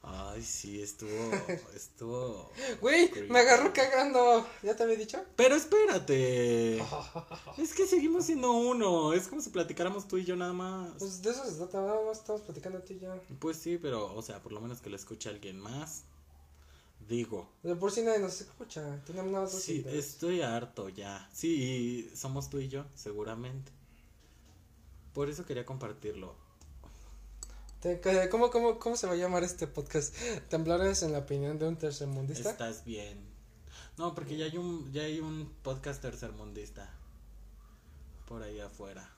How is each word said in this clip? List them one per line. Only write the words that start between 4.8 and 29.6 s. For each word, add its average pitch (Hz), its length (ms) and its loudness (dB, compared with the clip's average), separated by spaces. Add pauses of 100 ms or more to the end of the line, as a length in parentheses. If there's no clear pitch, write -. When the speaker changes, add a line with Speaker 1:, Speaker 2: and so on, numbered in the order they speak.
Speaker 2:
había 226 120 4
dicho? 214 280 -6 (120)
Speaker 1:
Pero 262 200 10
espérate. 127 1300 4
Speaker 2:
<laughs> - 720 -10
Speaker 1:
Es 311 180 -2
que 381 100 4
seguimos 339 400 4
siendo 254 260 2
uno. 220 600 4
Es 185 140 2
como 294 140 -8
si 214 100 -10
platicáramos 180 560 -2
tú 185 100 -2
y 185 80 0
yo 180 100 -2
nada 180 180 -2
más. 185 440 -6
Speaker 2:
Pues 185 240 -8
de 208 80 0
eso 262 160 -4
se 196 100 -6
trata, 180 260 -4
nada 208 260 0
más 220 120 -4
estamos 214 220 -6
platicando 185 380 -10
tú 185 140 -14
y 190 60 -12
yo. 185 140 -12 (260)
Speaker 1:
Pues 160 180 -4
sí, 170 200 -4
pero, 117 380 -4
o 110 80 -8
sea, 101 180 -12
por 110 120 -14
lo 104 80 -10
menos 120 200 -10
que - 80 -12
lo 98 60 -8
escuche 107 340 -12
alguien 98 300 -12
más. 131 440 -12 (1040)
Digo. 113 440 -4 (100)
Speaker 2:
De 175 140 -2
por 196 160 0
sí 226 100 -2
nadie 220 180 4
nos 185 220 -4
escucha, 147 640 -10
tenemos 185 260 -6
nada 190 120 0
más 185 100 -4
dos 190 80 -6
Speaker 1:
Sí, 165 160 -4
Speaker 2:
seguidores. 135 280 -4
Speaker 1:
estoy 175 360 -2
harto 117 480 -4
ya. 98 440 -12
Sí, 127 760 -2
y - 40 -18
somos 135 340 -6
tú 143 100 -6
y 131 100 -6
yo, 139 160 -8 (100)
seguramente. 113 760 -8 (1400)
Por 143 160 -2
eso 151 160 -10
quería 123 200 -8
compartirlo. 104 680 -10 (1500)
Speaker 2:
Te-, 175 180 0
que-, 185 300 4
¿cómo, 233 220 6
cómo, 233 280 2
cómo 240 160 -2
se 214 120 -2
va 180 60 0
a 170 40 0
llamar 180 260 2
este 175 240 -4